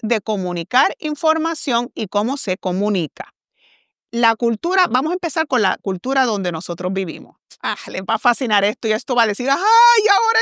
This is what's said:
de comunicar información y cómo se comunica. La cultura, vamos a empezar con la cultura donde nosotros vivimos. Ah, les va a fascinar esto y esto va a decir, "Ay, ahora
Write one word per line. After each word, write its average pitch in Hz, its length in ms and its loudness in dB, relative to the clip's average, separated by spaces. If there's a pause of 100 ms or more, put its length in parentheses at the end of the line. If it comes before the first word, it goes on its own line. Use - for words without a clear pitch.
de 220 180 0
comunicar 196 800 0
información 311 920 -2
y 208 140 -6
cómo 233 300 -2
se 185 200 -4
comunica. 190 720 -2 (800)
La 233 240 4
cultura, 330 540 0
vamos 269 220 -4
a - 20 0
empezar 330 320 -4
con 247 160 0
la 190 200 0
cultura 254 440 -2
donde 196 260 -2
nosotros 170 400 -6
vivimos. 185 460 -6 (240)
Ah, 214 140 -4 (120)
les 196 140 -8
va 226 140 -2
a 214 40 -2
fascinar 220 440 0
esto 214 240 -2
y 214 60 2
esto 247 200 -4
va 240 100 4
a 220 40 2
decir, 240 220 -2
"Ay, 285 80 2
ahora 453 840 4